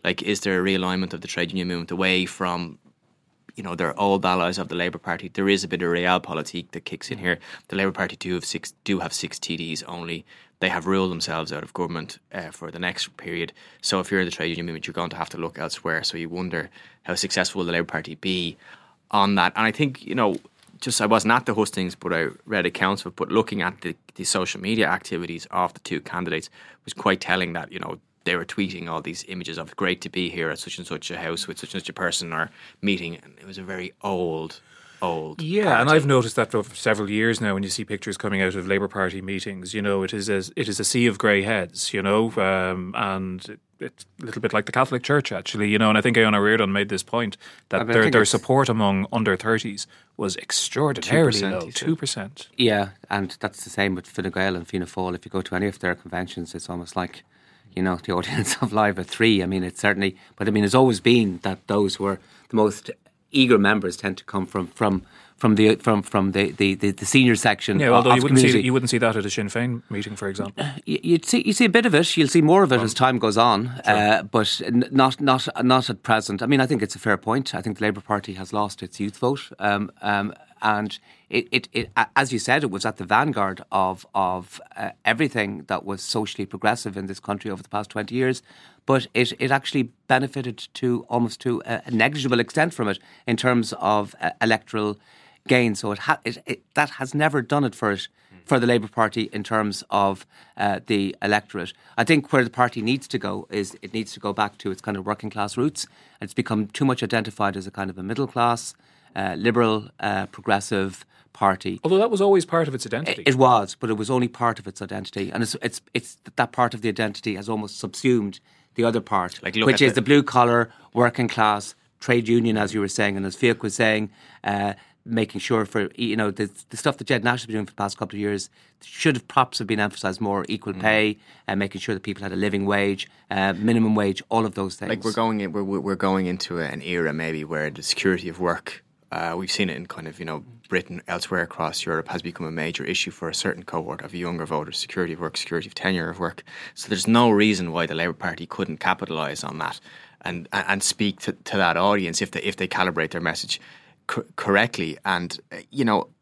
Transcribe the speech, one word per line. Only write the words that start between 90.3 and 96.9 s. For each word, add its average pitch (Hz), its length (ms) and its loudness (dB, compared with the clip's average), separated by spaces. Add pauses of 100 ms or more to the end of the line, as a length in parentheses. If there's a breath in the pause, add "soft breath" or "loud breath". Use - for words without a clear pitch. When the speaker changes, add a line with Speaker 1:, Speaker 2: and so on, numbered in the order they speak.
Speaker 3:
to 123 340 0
almost 117 320 0
to 120 240 0
a, 117 220 -4
a - 40 -6
negligible 123 480 2
extent 160 320 2
from 113 160 -2
it 98 120 -2 (260 soft breath)
in 117 100 2
terms 120 380 2
of, 104 480 0
uh, - 80 -2 (120)
electoral 107 560 0 (500 soft breath)
gain. 120 260 4
So 104 180 -4
it 101 60 -4
ha-, - 260 -2
it, 117 220 -6
it, - 180 -8 (120)
that 147 160 2